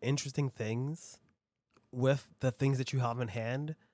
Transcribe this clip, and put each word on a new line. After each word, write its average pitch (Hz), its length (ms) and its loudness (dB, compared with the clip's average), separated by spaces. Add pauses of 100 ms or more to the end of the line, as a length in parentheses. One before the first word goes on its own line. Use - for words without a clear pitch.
interesting 139 480 0
things 120 680 -4 (720)
with 131 380 2 (100)
the 131 120 2
things 135 260 2
that 127 160 -2
you 135 60 4
have 120 200 0
in 120 100 -2
hand, 123 460 -4 (180)